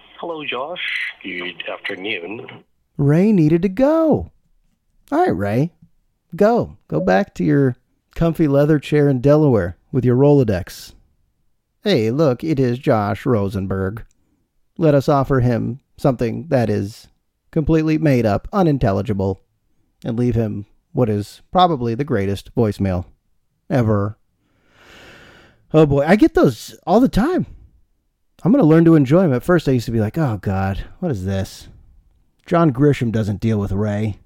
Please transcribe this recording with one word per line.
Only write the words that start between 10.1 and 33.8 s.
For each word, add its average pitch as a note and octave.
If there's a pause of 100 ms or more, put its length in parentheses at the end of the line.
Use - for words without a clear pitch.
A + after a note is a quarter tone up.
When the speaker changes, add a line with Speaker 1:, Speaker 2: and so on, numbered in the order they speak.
Speaker 2:
Rolodex. B2+ (920)
"Hey, B2+
look, C3+
it D#3+
is B2
Josh G#2
Rosenberg. G2 (720)
Let D#3
us C#3
offer C3+
him A#2 (160)
something A#2
that B2
is G#2 (420)
completely D#3+
made C#3
up, G2+
unintelligible, G#2 (640)
and A#2
leave B2
him G#2 (260)
what B2
is G#2 (100)
probably D3
the C3
greatest G2
voicemail G2 (640)
ever." G#2+ (1500)
Oh D#3
boy, C#3
I F3+
get D4+
those G3+
all F#3+
the C4
time. B3+ (960)
I'm F3+
gonna C4+
learn D#3+
to E3
enjoy D3+
'em. D#3+
At B2
first, F3
I C#3
used B2
to A#2
be A2+
like, G#2
"Oh A2
God, F#2+ (140)
what F3+
is G#2
this? G2 (760)
John E3+
Grisham C3
doesn't G#2
deal A2
with G2
Ray." G#2